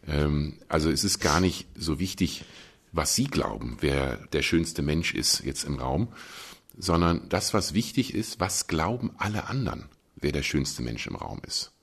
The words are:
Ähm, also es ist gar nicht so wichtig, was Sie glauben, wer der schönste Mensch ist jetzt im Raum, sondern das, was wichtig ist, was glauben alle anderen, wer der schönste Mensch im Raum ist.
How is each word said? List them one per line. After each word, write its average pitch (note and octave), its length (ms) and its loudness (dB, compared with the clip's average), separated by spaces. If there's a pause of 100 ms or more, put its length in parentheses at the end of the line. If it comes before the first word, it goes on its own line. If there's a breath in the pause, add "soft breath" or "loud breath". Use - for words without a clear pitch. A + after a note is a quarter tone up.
Ähm, D2 600 2
also D#2+ 220 4
es D2 140 2
ist G2 160 0
gar D#2+ 200 6
nicht F#2 360 2
so D#2 240 -2
wichtig, - 460 -2 (460 loud breath)
was D#2+ 240 0
Sie B2+ 100 2
glauben, A#1 560 -2
wer C2+ 360 2 (100)
der D2 140 0
schönste E2 400 2
Mensch D2+ 320 2
ist - 300 0
jetzt C2+ 220 -4
im D2 100 -2
Raum, C2+ 340 0 (680 loud breath)
sondern E2+ 520 2
das, - 240 0
was G2 200 0
wichtig A2+ 400 0
ist, - 260 -4
was - 280 0
glauben G#2 500 0
alle G#2 300 -4
anderen, A#2+ 380 -4 (300)
wer D2 160 -2
der D2 120 0
schönste C#2 400 0
Mensch A#1 240 -6
im - 80 -6
Raum - 300 -8
ist. - 260 -6 (120)